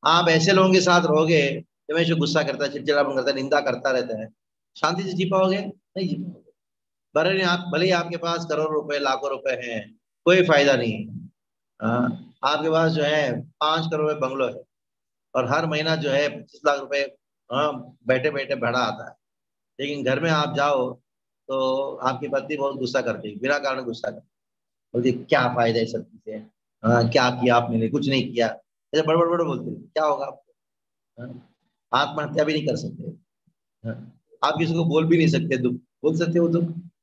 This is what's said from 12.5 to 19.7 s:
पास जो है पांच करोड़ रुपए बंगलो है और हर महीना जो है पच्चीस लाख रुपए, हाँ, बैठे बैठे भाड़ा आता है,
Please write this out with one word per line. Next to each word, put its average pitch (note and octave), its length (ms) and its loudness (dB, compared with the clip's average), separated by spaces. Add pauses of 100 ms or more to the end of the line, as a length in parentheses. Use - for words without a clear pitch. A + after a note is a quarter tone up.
पास D#3+ 220 4
जो D#3 120 0
है C#3+ 380 0
पांच D#3+ 500 -2
करोड़ D3+ 200 0
रुपए C3 160 -2
बंगलो C3 200 -2
है - 160 -10 (720)
और B2+ 140 0
हर D#3 160 0
महीना D#3+ 300 0
जो D3+ 140 -2
है C#3 320 0
पच्चीस - 240 -20
लाख C#3+ 140 2
रुपए, C#3 380 -4 (360)
हाँ, C#3 440 -4 (100)
बैठे C3 240 2
बैठे C3+ 240 -4
भाड़ा A#2+ 240 0
आता G#2+ 300 -4
है, - 60 -20 (640)